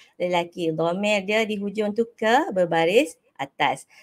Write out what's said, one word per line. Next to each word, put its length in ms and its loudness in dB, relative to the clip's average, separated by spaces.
lelaki, 500 -2
dhamir 560 0
dia 160 0
di 160 -4
hujung 380 -4
tu 180 0
ke 400 2
berbaris 640 2
atas. 480 -2